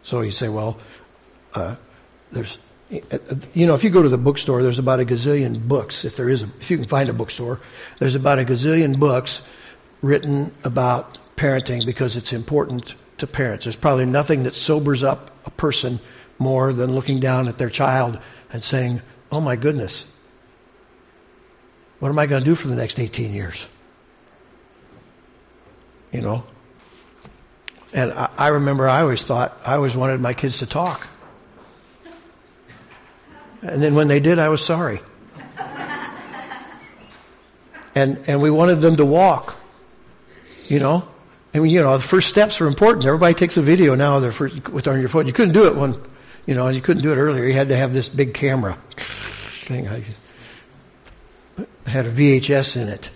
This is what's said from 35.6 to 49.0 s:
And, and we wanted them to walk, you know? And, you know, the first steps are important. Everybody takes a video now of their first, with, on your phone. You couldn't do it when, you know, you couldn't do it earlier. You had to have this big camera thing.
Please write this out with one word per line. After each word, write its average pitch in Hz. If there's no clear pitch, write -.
And, 139
and 143
we 151
wanted 165
them 160
to 147
walk, 165
you 143
know? 160
And, 156
you 175
know, 135
the 131
first 185
steps 208
are 165
important. 196
Everybody 160
takes 170
a 170
video 151
now 143
of 135
their 120
first, 143
with, -
on 135
your 127
phone. 160
You 127
couldn't 190
do 208
it 156
when, 139
you 147
know, 127
you 131
couldn't 165
do 151
it 139
earlier. 135
You 131
had 135
to 131
have 127
this 127
big 135
camera 127
thing. -